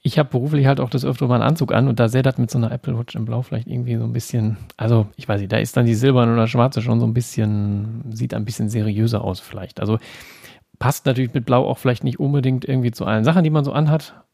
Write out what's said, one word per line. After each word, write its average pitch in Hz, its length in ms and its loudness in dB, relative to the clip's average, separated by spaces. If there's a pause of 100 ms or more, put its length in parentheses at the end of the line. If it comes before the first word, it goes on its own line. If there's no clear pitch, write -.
Ich - 160 0
hab 147 120 0
beruflich 139 360 2
halt 135 140 2
auch 127 80 -2
des 127 160 -2
Öfteren 131 240 -2
mal 123 60 4
einen 113 160 2
Anzug 151 240 0
an 120 120 4
und 120 140 0
da 113 80 4
sähe 127 140 2
das 131 160 2
mit 120 120 0
so - 60 -4
einer 113 160 0
Apple 123 260 -4
Watch 120 160 -8
in 110 120 -6
Blau 117 160 -4
vielleicht 117 260 -6
irgendwie 123 280 -4
so 117 80 -2
ein 117 100 -4
bisschen, 113 420 -2 (220)
also, 113 380 4
ich - 120 -14
weiß 101 120 0
nicht, 95 120 -4
da 110 60 2
ist - 180 -2
dann 120 80 4
die 117 100 4
silberne 120 380 4
oder 113 140 4
schwarze 123 340 2
schon 117 200 0
so 120 60 2
ein 113 60 0
bisschen, 107 1000 -2
sieht 117 220 -6
ein 107 140 -6
bisschen 113 240 -4
seriöser 110 520 0
aus 95 180 -4
vielleicht. - 380 -14
Also, 107 200 0 (800)
passt - 260 -2
natürlich 127 300 0
mit 120 100 -2
Blau 127 220 2
auch 131 100 -2
vielleicht 123 280 -2
nicht 127 140 -4
unbedingt 135 480 0
irgendwie 127 260 0
zu - 120 -8
allen 110 200 0
Sachen, 165 200 4
die 156 60 2
man 151 140 2
so 139 80 -4
anhat 151 420 0 (200)